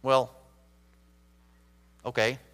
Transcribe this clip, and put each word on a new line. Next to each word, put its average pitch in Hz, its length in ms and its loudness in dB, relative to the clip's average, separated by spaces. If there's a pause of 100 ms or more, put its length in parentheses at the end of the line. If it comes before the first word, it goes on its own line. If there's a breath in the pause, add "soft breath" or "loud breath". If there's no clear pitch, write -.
well, 131 320 0 (1700)
okay. 120 360 -2 (140)